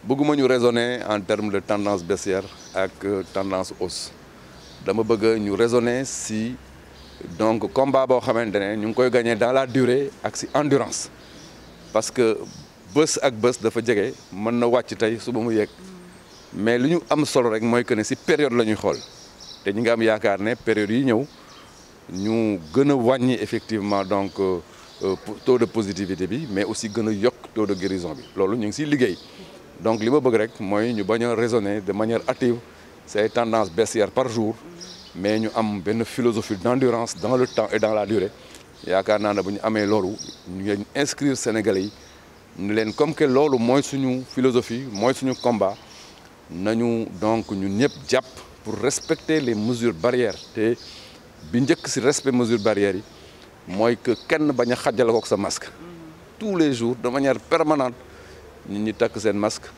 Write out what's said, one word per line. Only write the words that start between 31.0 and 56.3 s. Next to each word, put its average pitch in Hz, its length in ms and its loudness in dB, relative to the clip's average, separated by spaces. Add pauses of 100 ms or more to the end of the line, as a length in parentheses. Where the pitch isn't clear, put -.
bañ 113 200 2
a 120 100 0
raisonner 107 480 0
de 95 100 -4
manière 110 360 0
hâtive, 123 280 0 (480)
c'est 107 240 0
tendance 110 420 0
baissière 101 400 0
par 131 180 0
jour, 110 260 -2 (600)
mais 104 240 0
ñu 110 160 -2
am 107 280 -2
benn 113 220 -2
philosophie 113 520 -2
d'endurance 117 640 0
dans 117 160 0
le 127 100 2
temps 110 260 -2
et 110 60 0
dans 107 140 2
la 104 140 0
durée. 101 240 0 (560)
Yaakaar 98 340 2
naa 104 140 0
ne 98 80 2
bu 95 100 -4
ñu 101 100 -6
amee 110 240 0
loolu, 104 280 2 (340)
ñu 95 140 -10 (140)
ngi 104 180 -8
inscrire 139 420 -2
Sénégalais 107 460 0
yi, 104 100 -6 (680)
ni 101 140 -4
leen 107 220 0
comme 151 200 0
que 156 100 2
loolu 135 340 4
mooy 127 240 4
suñu 131 440 -2
philosophie, 127 640 0
mooy 107 220 0
suñu 131 220 -2
combat, 104 420 0 (720)
nañu 113 540 0 (160)
donc 110 300 0
ñun 98 260 -2
ñëpp 135 160 2 (160)
jàpp 131 160 2 (400)
pour 104 160 -6
respecter 156 600 0
les 120 120 0
mesures 113 380 0
barrières. 113 440 0 (180)
Te 113 200 2 (800)
bi 120 80 2
njëkk 143 260 0
si 135 140 -2
respect 135 320 2
mesures 120 300 2
barrières 101 340 2
yi, 104 60 -6 (640)
mooy 110 340 2
que 120 100 0 (160)
kenn 151 240 2
bañ 120 200 2
a 123 40 0
xàjjale 117 340 2
ko 117 80 4
ak - 80 -2
sa 110 100 0
masque. 95 300 -4 (720)